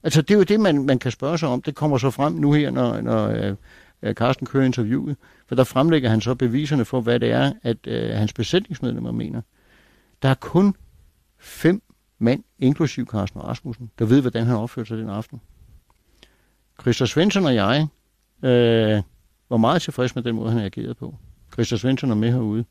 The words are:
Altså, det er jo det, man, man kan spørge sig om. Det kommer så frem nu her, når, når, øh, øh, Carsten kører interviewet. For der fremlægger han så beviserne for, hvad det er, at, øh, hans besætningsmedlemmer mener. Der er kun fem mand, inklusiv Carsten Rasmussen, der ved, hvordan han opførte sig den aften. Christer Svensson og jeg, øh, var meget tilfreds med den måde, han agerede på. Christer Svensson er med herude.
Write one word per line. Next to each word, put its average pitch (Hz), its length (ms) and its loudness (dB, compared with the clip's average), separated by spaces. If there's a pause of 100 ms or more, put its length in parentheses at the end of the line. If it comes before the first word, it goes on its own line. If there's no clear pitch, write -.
Altså, 160 200 2
det 202 120 2
er 208 40 6
jo 190 60 6
det, 214 160 2
man, 147 260 2
man 131 120 2
kan 127 120 -4
spørge 151 280 -4
sig 151 100 -2
om. 123 140 -2
Det 147 120 -6
kommer 147 240 0
så 131 120 2
frem 143 220 -2
nu 147 200 2
her, 147 180 2
når, 123 300 0
når, 113 280 0
øh, 107 260 -2 (480)
øh, 107 120 -4
Carsten 127 320 -2
kører 139 180 0
interviewet. 127 520 -2 (300)
For - 80 -8
der 127 100 4
fremlægger 135 460 2
han 110 100 4
så 117 140 -2
beviserne 131 500 0
for, 131 160 -4
hvad 117 200 0
det 117 100 0
er, 135 220 2 (100)
at, 120 140 -2 (100)
øh, 113 300 -4
hans 107 160 0
besætningsmedlemmer 120 800 -4
mener. 113 280 -6 (840)
Der 135 60 2
er 135 60 4
kun 190 400 2 (640)
fem - 440 0 (360)
mand, 117 260 0 (140)
inklusiv 135 480 0
Carsten - 380 -6
Rasmussen, 120 540 -10
der 117 60 0
ved, 123 160 6
hvordan 117 260 -2
han 123 100 0
opførte 110 320 -8
sig 110 100 -8
den 110 100 -8
aften. 110 320 -10 (1400)
Christer 123 260 0
Svensson 190 380 2
og 135 100 2
jeg, 120 320 2 (560)
øh, 113 600 4 (480)
var 123 60 0
meget 127 260 2
tilfreds 127 320 -4
med 123 80 -6
den 117 120 -4
måde, 113 180 -4
han 117 100 0
agerede 107 320 -8
på. 127 220 -14 (360)
Christer 117 240 -2
Svensson 131 340 0
er 110 40 2
med 110 180 2
herude. 113 380 -2